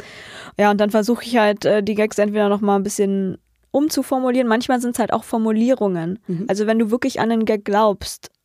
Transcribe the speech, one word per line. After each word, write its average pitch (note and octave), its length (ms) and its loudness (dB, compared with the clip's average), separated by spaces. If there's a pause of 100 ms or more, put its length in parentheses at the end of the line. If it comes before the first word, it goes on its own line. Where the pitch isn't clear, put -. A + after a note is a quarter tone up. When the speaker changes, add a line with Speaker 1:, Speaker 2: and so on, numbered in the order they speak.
(580)
Speaker 1:
Ja, G#3 140 4
und G3+ 80 2
dann G#3 120 2
versuch A3 320 0
ich A#3 140 -2
halt, G#3 280 2
äh, G#3 180 4
die G#3 120 -2
Gags G#3+ 220 0
entweder G#3 320 2
noch G3+ 120 0
mal G3+ 160 2
ein G3 60 0
bisschen G3 540 -2 (340)
umzuformulieren. C4 760 0
Manchmal A#3+ 320 2
sind's A#3+ 200 -4
halt G#3+ 120 -2
auch A3+ 140 -2
Formulierungen. A3 1000 0
Speaker 2:
Mhm. F3+ 200 -4
Speaker 1:
Also G3+ 180 -2
wenn A3+ 140 2
du A3 120 0
wirklich B3 280 -2
an A3+ 120 0
einen A3+ 140 0
Gag G#3 200 -4
glaubst G#3 680 -2 (140)